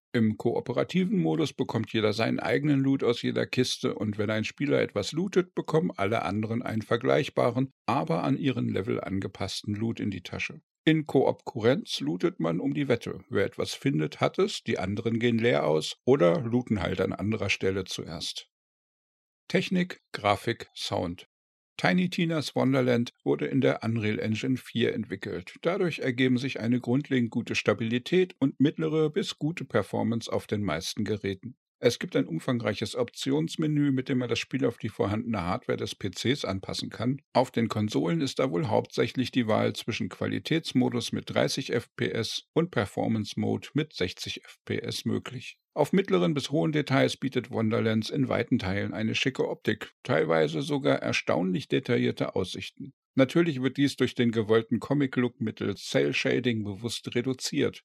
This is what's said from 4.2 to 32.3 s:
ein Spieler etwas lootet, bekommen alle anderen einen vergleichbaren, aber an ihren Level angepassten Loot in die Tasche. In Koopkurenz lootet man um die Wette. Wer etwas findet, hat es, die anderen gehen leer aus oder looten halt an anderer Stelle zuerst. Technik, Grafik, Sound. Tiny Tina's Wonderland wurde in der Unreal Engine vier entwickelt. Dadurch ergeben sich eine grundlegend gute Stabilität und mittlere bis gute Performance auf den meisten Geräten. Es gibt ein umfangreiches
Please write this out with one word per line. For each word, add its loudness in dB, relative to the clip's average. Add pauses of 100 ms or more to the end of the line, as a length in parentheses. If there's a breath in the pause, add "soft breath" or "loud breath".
ein 0
Spieler 0
etwas -2
lootet, 0
bekommen 0
alle 0
anderen -2
einen -4
vergleichbaren, 2 (140)
aber 0
an 2
ihren 0
Level -2
angepassten -4
Loot -4
in -2
die -6
Tasche. -8 (240)
In 4
Koopkurenz 2
lootet -2
man 0
um -2
die -2
Wette. -2
Wer 2
etwas -6
findet, -2
hat 0
es, 0
die -2
anderen 0
gehen 4
leer 4
aus 0
oder 6
looten 0
halt 0
an 0
anderer -2
Stelle -2
zuerst. -10 (960)
Technik, 0 (100)
Grafik, 0
Sound. -6 (500)
Tiny 4
Tina's -2
Wonderland 2 (100)
wurde 0
in 0
der 2
Unreal -2
Engine -2
vier -2
entwickelt. -8
Dadurch -2
ergeben 2
sich -4
eine 0
grundlegend 0
gute -4
Stabilität 2
und 0
mittlere 4
bis -4
gute -4
Performance -2
auf -4
den -2
meisten -2
Geräten. -4 (260)
Es 4
gibt -4
ein 2
umfangreiches -2